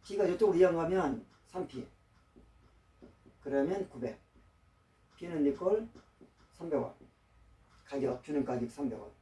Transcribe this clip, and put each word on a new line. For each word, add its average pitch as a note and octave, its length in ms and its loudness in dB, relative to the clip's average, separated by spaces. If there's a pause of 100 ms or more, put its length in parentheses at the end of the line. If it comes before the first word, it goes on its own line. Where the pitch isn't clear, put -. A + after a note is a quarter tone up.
P가 G3 220 0
이쪽으로 F#3 320 4
이항가면 F3 680 2 (200)
삼 F3+ 200 -6
P. - 220 -12 (1500)
그러면 D3+ 480 0
구백. A#2 320 -8 (960)
P는 E3 300 -2
뒷골 G3 420 2 (640)
삼백 D3+ 300 -4
원. - 120 -6 (920)
가격, C3 380 -4
균형 D3 200 -2
가격 A2+ 260 -2
삼백 A2+ 300 -6
원. - 100 -14 (120)